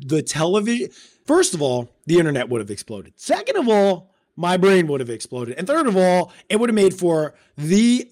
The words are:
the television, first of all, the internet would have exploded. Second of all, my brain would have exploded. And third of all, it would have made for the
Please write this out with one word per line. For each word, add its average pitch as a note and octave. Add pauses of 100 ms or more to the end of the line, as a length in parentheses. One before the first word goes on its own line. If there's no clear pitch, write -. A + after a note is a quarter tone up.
the D3
television, G3+ (340)
first E4
of D3
all, B2 (160)
the E3+
internet C#3
would A#2
have G2+
exploded. G#2
Second G#4+
of D4+
all, G3 (240)
my F3
brain F#3
would C#3+
have A#2+
exploded. A#2+
And F3+
third D4
of G3
all, F3+ (160)
it G#3+
would A#3+
have A3
made G3
for E3 (220)
the A3+